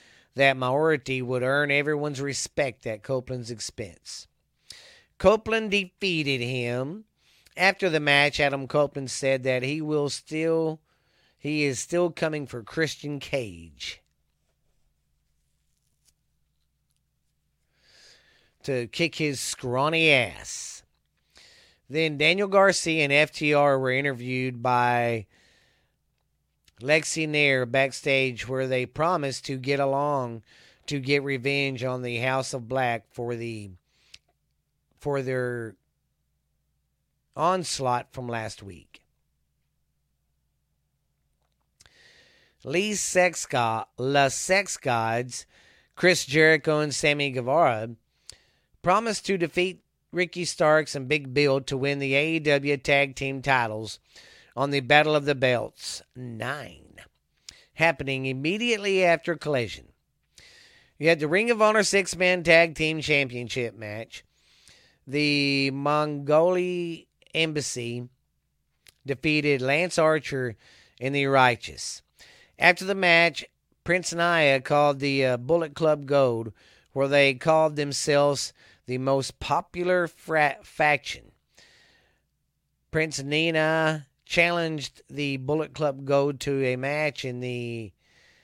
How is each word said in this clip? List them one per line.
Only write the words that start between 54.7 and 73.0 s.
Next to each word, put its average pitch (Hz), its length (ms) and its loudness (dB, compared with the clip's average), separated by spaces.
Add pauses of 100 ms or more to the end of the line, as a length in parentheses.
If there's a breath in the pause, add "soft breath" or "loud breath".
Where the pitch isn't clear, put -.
Battle 151 340 6
of 143 100 2
the 143 80 2
Belts 123 680 -2 (120)
nine, 123 840 -12 (720 loud breath)
happening 135 540 0
immediately 196 760 0
after 170 320 2
Collision. 127 520 -4 (1120 soft breath)
You 151 100 2
had 165 100 4
the 151 80 -2
Ring 202 220 2
of 226 100 2
Honor 214 220 4
six-man 180 640 0
tag 165 320 6
team 156 260 -2
championship 123 760 -2
match. 110 480 -12 (840 soft breath)
The 139 640 0
Mongoli 151 1300 0 (260)
Embassy 123 720 -4 (960)
defeated 147 560 0
Lance 147 380 0
Archer 143 580 0 (460 soft breath)
and 135 140 -2
the 139 100 2
Righteous. 127 760 2 (560 soft breath)
After 175 260 4
the 196 80 0
match, 170 500 4 (400)